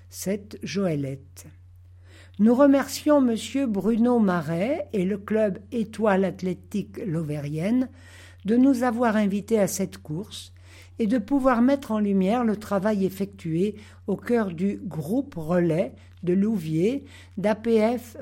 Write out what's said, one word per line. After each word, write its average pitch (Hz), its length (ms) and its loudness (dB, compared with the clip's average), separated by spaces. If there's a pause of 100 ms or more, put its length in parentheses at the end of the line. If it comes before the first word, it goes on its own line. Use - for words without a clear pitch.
(100)
cette - 520 -8
Joëlette. 147 840 -6 (920)
Nous 220 160 6
remercions 277 640 4
monsieur 254 460 0
Bruno 226 520 2
Marais 185 760 0
et 190 120 0
le 196 140 -2
club 208 400 0 (140)
Étoile 214 520 0
Athlétique 185 800 -6
Lovérienne 160 840 -2 (560)
de 214 120 2
nous 254 280 4
avoir 233 320 0
invités 208 420 0
à 196 80 4
cette 190 320 -6
course - 540 -12 (460)
et 226 80 2
de 240 120 2
pouvoir 254 440 2
mettre 277 280 2
en 214 80 0
lumière 202 460 2
le 220 120 2
travail 202 480 0
effectué 190 720 -4 (300)
au 196 100 -2
cœur 220 360 -2
du 185 320 -2
groupe 185 520 -4
relais 175 580 0 (280)
de 175 120 0
Louviers, 196 720 0 (320)
d'A 202 180 0
P 226 440 2
F - 240 -14